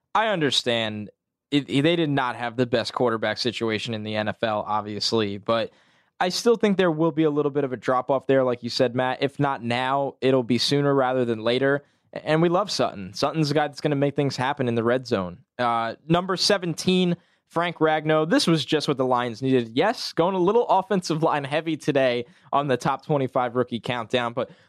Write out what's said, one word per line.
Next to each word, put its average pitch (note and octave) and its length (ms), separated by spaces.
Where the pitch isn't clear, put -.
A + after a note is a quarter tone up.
I A3 120
understand A#2 840
it, C#3+ 200
it, C3+ 120
they E3 160
did D#3+ 120
not B2+ 280
have A#2 180
the B2+ 100
best A#2 280
quarterback A2+ 460
situation A2+ 540
in G#2+ 100
the G#2+ 120
N G#2+ 140
F - 140
L, G#2+ 240
obviously, G#2 680
but A2+ 340
I F#3 100
still A#3 260
think G3+ 220
there F3+ 140
will D#3+ 200
be D#3 120
a D#3 60
little C#3+ 220
bit C#3+ 120
of B2+ 100
a A#2+ 40
drop-off B2+ 500
there, C3+ 160
like B2 200
you A#2+ 60
said, A#2+ 260
Matt. B2+ 260
If C#3 180
not C#3 240
now, B2+ 580
it'll C3 220
be A#2 140
sooner C#3+ 360
rather C3 320
than A2 180
later. C3+ 400
And D#3 280
we F3 80
love F#3+ 200
Sutton. G2 440
Sutton's D3 380
a - 20
guy D3+ 140
that's C#3 140
gonna D3 140
make C#3 200
things C#3 220
happen C3 300
in A#2 80
the A2+ 80
red B2 240
zone. F#2+ 320
Uh, A#2 380
number F3+ 300
seventeen, F3+ 800
Frank E3+ 300
Ragnow. D#3 520
This A#3+ 180
was D#3+ 180
just D3+ 220
what D3 100
the C3 80
Lions B2 360
needed. B2+ 320
Yes, F#3 400
going F#3 220
a F#3+ 40
little G#3 280
offensive F#3 560
line C#3+ 220
heavy D#3 320
today C3 480
on C#3+ 160
the B2+ 100
top C3+ 280
twenty-five B2+ 500
rookie A#2+ 240
countdown, A#2+ 540
but B2 160